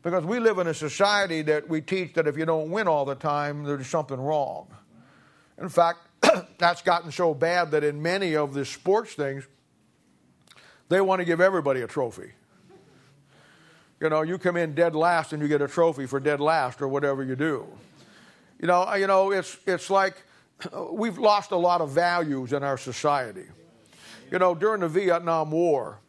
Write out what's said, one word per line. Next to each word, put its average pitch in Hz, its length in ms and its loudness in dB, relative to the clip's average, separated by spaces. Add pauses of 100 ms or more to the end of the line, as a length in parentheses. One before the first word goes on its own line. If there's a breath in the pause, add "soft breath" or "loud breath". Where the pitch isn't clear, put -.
Because 175 240 -2
we 233 140 -2
live 220 180 2
in 175 100 -2
a 160 60 -2
society 185 680 0
that 151 240 0
we 160 120 -2
teach 185 340 -6
that 156 140 2
if 143 100 -2
you 160 80 -2
don't 160 260 -2
win 196 180 0
all 147 160 2
the 135 100 -4
time, 147 480 -4
there's 139 240 -6
something 139 320 -4
wrong. 139 480 -4 (920 soft breath)
In 185 100 -8
fact, 170 300 2 (280)
<clears throat> 202 300 2
that's 175 240 2
gotten 170 300 0
so 165 220 0
bad 165 380 0
that 151 120 0
in 147 180 -2
many 175 340 -2
of 143 180 0
the 139 120 -4
sports 208 480 -2
things, 139 340 -6 (1400 loud breath)
they 185 120 4
want 190 180 2
to 175 60 -2
give 170 140 0
everybody 156 420 2
a 113 60 -6
trophy. 117 460 -8 (1700 soft breath)
You 156 80 0
know, 156 120 2
you 170 160 -4
come 175 200 0
in 160 180 -2
dead 165 200 2
last 165 360 2
and 151 100 -6
you 147 60 -2
get 147 140 2
a 139 60 0
trophy 151 380 2
for 135 140 -4
dead 143 220 0
last 147 400 0
or 139 60 -4
whatever 139 360 -2
you 131 120 -4
do. 135 300 -2 (920 loud breath)
You 165 80 -2
know, 180 280 4
you 196 120 0
know, 196 240 4
it's, 190 340 -4
it's 180 240 -2
like 196 340 2 (300 soft breath)
<clears throat> - 380 -10
we've 214 260 -4
lost 208 340 2
a 190 60 0
lot 175 240 4
of 147 100 -4
values 156 600 0
in 139 120 -2
our 139 140 -2
society. 123 680 -2 (840 loud breath)
You 180 80 0
know, 180 160 4
during 208 260 0
the 165 80 0
Vietnam 170 640 0
War 156 580 0